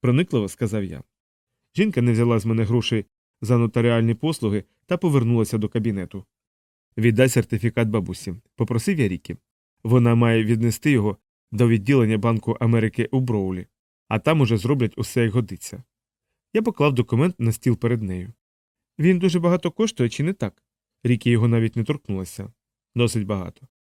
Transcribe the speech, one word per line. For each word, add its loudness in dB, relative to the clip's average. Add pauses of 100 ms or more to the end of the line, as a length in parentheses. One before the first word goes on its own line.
Проникливо 0
сказав -4
я. -12 (760)
Жінка 0
не 4
взяла 2
з -2
мене 0
грошей -2 (360)
за 2
нотаріальні 2
послуги -2 (220)
та -2
повернулася 2
до -2
кабінету. -6 (720)
Віддай 4
сертифікат 0
бабусі, -6 (220)
попросив -2
я 2
Рікі. -8 (460)
Вона 4
має 4
віднести 0
його 0 (360)
до 2
відділення 2
Банку -2
Америки 0
у 0
Броулі, -4 (420)
а -2
там 2
уже 4
зроблять -2
усе, -2
як 0
годиться. -6 (680)
Я 0
поклав 0
документ 0
на 0
стіл 0
перед -2
нею. -8 (640)
Він 4
дуже 2
багато 0
коштує, -2
чи -6
не -2
так? -8 (420)
Рікі 0
його 4
навіть 0
не -2
торкнулася. -8 (420)
Досить 0
багато. -8 (160)